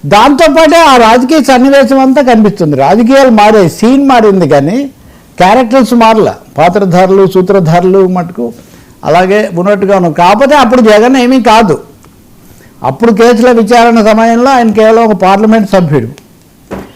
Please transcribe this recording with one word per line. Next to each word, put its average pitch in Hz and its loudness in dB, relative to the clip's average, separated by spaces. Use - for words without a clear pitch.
దాంతోపాటే 294 2
ఆ 302 2
రాజకీయ 247 0
సన్నివేశం 269 2
అంతా 262 0
కనిపిస్తుంది. 208 0
రాజకీయాలు 233 2
మారే, 208 2
సీన్ 269 0
మారింది 202 0
కానీ 175 -2
క్యారెక్టర్స్ 233 0
మారల. 220 0
పాత్రధారులు, 185 0
సూత్రధారులు 185 0
మటుకు 170 -8
అలాగే 185 -2
ఉన్నట్టుగా 196 -2
ఉన్నాం. 175 -2
కాకపోతే 214 0
అప్పుడు 254 0
జగన్ 220 2
ఏమీ 247 0
కాదు. 214 0
అప్పుడు 175 -2
కేసుల 233 2
విచారణ 226 0
సమయంలో 233 0
ఆయన 240 0
కేవలం 220 0
ఒక 208 -2
పార్లమెంట్ 208 0
సభ్యుడు. 147 -2